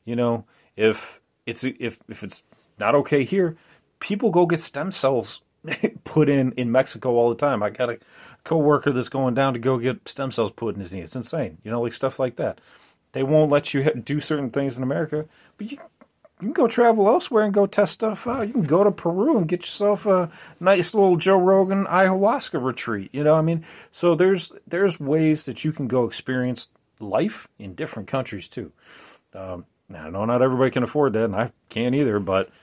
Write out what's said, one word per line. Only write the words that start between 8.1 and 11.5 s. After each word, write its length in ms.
coworker 480
that's 160
going 260
down 180
to 60
go 200
get 300
stem 220
cells 220
put 220
in 60
his 120
knee. 80
It's 160
insane. 460